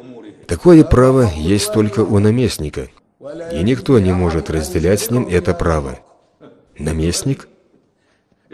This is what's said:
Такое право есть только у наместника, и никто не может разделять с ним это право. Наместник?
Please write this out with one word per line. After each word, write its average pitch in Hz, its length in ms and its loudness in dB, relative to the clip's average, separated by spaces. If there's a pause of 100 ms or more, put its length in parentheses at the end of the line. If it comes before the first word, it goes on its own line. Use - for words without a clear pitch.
(480)
Такое 170 340 6
право 127 540 4
есть 92 360 -2
только 107 280 0
у 101 180 0
наместника, 101 720 -2 (640)
и 87 100 -4
никто 127 380 2
не 92 120 0
может 85 380 -2
разделять 80 500 -2
с - 100 -8
ним 120 200 -2
это 90 220 0
право. 78 460 -4 (800)
Наместник? 135 720 -4 (1040)